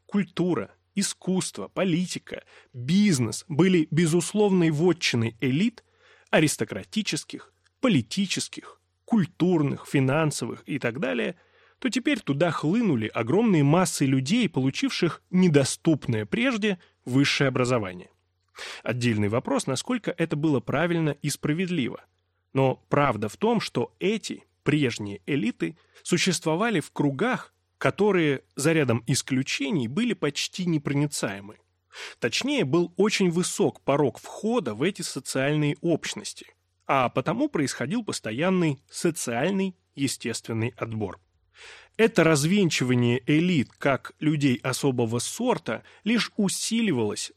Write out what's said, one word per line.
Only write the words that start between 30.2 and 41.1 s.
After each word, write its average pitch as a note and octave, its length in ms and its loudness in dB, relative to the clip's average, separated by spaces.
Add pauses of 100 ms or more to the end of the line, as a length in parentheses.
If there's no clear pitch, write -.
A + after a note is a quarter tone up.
непроницаемы. C#3+ 920 -2 (600)
Точнее, A#3 460 -2
был F3 320 0
очень G3 340 2
высок E3 520 0
порог C#3 360 0
входа G3+ 560 -4
в A2 80 -6
эти F#3 200 -2
социальные C#3+ 800 -2
общности, - 760 -6 (320)
а C3+ 220 2
потому A3 400 -2
происходил D#3+ 560 -4
постоянный D#3+ 840 -2
социальный F3+ 880 -2 (180)
естественный A#2 840 -4
отбор. A2 440 -6 (760)